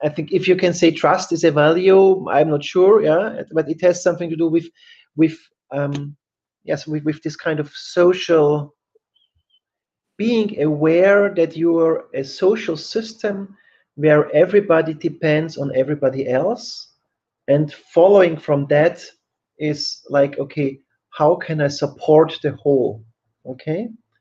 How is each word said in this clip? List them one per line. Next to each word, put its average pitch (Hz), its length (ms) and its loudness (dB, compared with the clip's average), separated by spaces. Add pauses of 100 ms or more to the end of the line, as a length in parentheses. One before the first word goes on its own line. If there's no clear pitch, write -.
I 151 60 0
think 151 240 -10
if 185 160 -2
you 180 80 4
can 180 160 0
say 175 180 2
trust 160 420 0
is 160 120 -2
a 165 60 4
value, 185 800 4
I'm 151 220 2
not 147 140 -4
sure, 196 380 4
yeah, 170 400 -2 (100)
but 160 160 -2
it 160 140 -8
has 180 200 2
something 170 280 -2
to 165 60 -8
do 165 120 0
with, 165 180 -2 (500)
with, 156 220 0 (320)
um, 143 460 -6 (480)
yes, 151 220 -6
with, 151 180 -6
with 151 180 -6
this 151 140 -8
kind 156 240 -4
of 143 140 -8
social, 160 1000 0 (1400)
being 220 440 -2
aware 175 720 2
that 165 220 -2
you 165 220 0
are 165 260 0 (100)
a 135 80 -6
social 185 540 -2
system 202 800 -8 (380)
where 151 400 2
everybody 165 600 2
depends 156 600 -4
on 139 180 -6
everybody 135 540 -2
else, 165 640 -4 (560)
and 147 240 0
following 180 640 4
from 143 300 -4
that 151 360 0 (560)
is 147 500 -8
like, 143 300 0
okay, 139 400 -4 (320)
how 156 240 2
can 160 260 -6
I 143 80 0
support 156 720 0
the 143 100 -4
whole? 127 520 -2 (420)
Okay, 156 420 -8 (320)